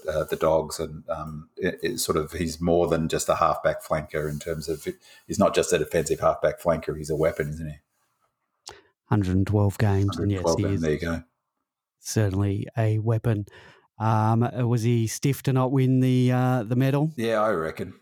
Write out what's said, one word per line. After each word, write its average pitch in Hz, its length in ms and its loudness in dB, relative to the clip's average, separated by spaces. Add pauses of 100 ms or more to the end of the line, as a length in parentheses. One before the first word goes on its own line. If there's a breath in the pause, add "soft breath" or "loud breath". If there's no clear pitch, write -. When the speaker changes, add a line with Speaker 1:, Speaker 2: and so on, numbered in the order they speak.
Speaker 1:
uh, 78 160 -2
the - 120 -4
Dogs, 78 440 0
and, 78 300 -8
um, 78 480 -10
it, 92 240 -2
it 82 180 -4
sort - 160 0
of, 78 160 -2
he's 82 300 -4
more 85 260 4
than 80 220 0
just 76 180 -2
a 80 60 2
halfback 78 500 0
flanker 78 420 -4
in 76 120 -6
terms 78 320 -6
of, 78 180 -6 (380 loud breath)
he's 80 120 -4
not 90 160 4
just 85 200 2
a 82 40 4
defensive 76 420 0
halfback 78 380 2
flanker, 80 380 -2
he's 76 140 -8
a 78 40 -2
weapon, 76 360 0
isn't 78 180 -8
he? 73 80 -10 (1300 loud breath)
Speaker 2:
Hundred 92 260 2
and 95 100 2
twelve 101 300 2
games, 101 400 2
and 101 160 0
yes, 95 80 -2
Speaker 1:
Hundred - 0 -
and - 0 -
twelve 85 160 2
Speaker 2:
he 104 60 0
Speaker 1:
games, 101 140 0
Speaker 2:
is - 40 -4
Speaker 1:
there 78 120 2
you 73 60 0
go. 82 240 -4 (840)
Speaker 2:
certainly 101 600 0 (100)
a 110 220 2
weapon. 110 480 0 (520 loud breath)
Um, 110 440 2
uh, 120 240 0
was 117 160 0
he 117 240 2
stiff - 380 -4
to 139 80 0
not 127 200 2
win 131 280 4
the, 127 320 4
uh, 127 300 2
the 113 140 -4
medal? 143 400 2
Speaker 1:
Yeah, 113 260 0
I 110 80 2
reckon. 85 500 -4